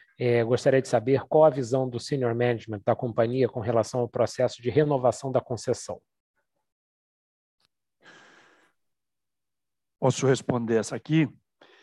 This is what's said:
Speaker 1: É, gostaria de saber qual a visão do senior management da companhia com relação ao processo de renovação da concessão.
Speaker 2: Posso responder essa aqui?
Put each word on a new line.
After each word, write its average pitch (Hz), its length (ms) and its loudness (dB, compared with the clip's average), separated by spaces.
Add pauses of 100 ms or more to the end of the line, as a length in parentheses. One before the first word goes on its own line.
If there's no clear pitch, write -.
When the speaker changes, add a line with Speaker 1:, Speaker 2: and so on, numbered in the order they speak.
(200)
Speaker 1:
É, 120 240 2
gostaria 127 380 2
de - 80 -10
saber 123 320 2
qual 156 240 4
a 156 40 6
visão 131 400 -2
do 120 120 -8
senior 123 340 -2
management 113 500 -2
da 120 80 2
companhia 120 540 0
com 117 140 -8
relação 113 400 0
ao 117 80 -4
processo 120 520 -2
de 120 80 -4
renovação 135 600 0
da 127 80 0
concessão. 113 640 -6 (4000)
Speaker 2:
Posso 131 260 2
responder 120 520 0
essa 107 180 -4
aqui? 156 320 2 (540)